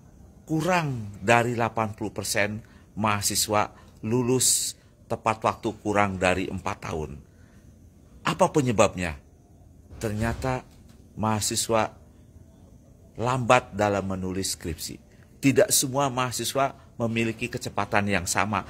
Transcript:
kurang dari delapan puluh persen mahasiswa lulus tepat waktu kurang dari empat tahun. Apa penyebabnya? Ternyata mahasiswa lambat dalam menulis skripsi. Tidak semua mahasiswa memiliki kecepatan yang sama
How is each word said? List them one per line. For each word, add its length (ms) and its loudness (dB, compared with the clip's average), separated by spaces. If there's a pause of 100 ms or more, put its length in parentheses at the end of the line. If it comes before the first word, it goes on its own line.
(480)
kurang 720 0
dari 320 4
delapan 400 -2
puluh 240 -6
persen 480 -2 (320)
mahasiswa 800 0 (240)
lulus 720 2 (400)
tepat 320 -2
waktu 240 0 (160)
kurang 320 2
dari 320 2
empat 420 -6
tahun. 300 -6 (1040)
Apa 260 2
penyebabnya? 720 2 (800)
Ternyata 640 -4 (500)
mahasiswa 800 0 (1300)
lambat 560 2
dalam 400 0
menulis 400 -4
skripsi. 480 -10 (320)
Tidak 340 4
semua 400 0
mahasiswa 640 -2 (240)
memiliki 480 -2
kecepatan 640 -2
yang 160 0
sama 440 0